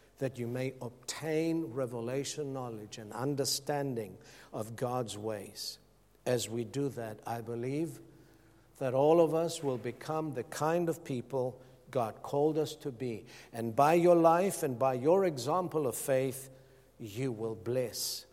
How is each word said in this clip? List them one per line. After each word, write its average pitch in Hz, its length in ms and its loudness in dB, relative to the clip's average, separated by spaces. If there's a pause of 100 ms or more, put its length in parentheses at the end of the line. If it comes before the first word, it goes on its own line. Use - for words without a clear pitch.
(200)
that 131 180 -4
you 120 80 -4
may 127 360 -4
obtain 160 920 -2
revelation 131 800 -4
knowledge 117 460 -8
and 107 160 -12
understanding 131 1040 -2 (340)
of 113 240 -6
God's 120 420 -2
ways. 104 640 -8 (460)
As 123 240 0
we 113 160 -4
do 135 240 -2
that, 110 360 -8
I 117 140 -4
believe 131 640 -4 (760)
that 127 140 0
all 151 280 8
of 156 120 4
us 160 300 -2
will 131 140 0
become 143 560 -4
the 120 100 -4
kind 165 460 0
of - 160 -4
people 127 520 -4 (320)
God 113 320 -2
called 147 360 2
us 151 180 0
to - 160 -8
be. 113 320 -6 (300)
And 117 200 -4
by 147 200 6
your 175 240 8
life 170 460 6
and 131 140 0
by 131 180 2
your 160 280 4
example 156 640 0
of 113 80 -2
faith, 131 540 0 (500)
you 120 320 -4
will 110 240 -6
bless 120 760 -4